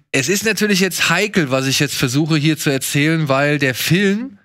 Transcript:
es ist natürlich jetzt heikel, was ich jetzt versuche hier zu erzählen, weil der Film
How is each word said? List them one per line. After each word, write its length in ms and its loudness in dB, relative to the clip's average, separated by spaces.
es 180 -2
ist 160 0
natürlich 360 0
jetzt 280 0
heikel, 440 0
was 160 0
ich 100 -2
jetzt 160 -2
versuche 420 0
hier 220 0
zu 120 -2
erzählen, 580 0
weil 320 2
der 160 0
Film 680 0